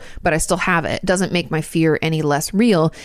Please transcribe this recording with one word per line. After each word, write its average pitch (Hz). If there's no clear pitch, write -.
but 170
I 156
still 165
have 170
it. -
It -
doesn't 180
make 175
my 160
fear 160
any 160
less 147
real. 190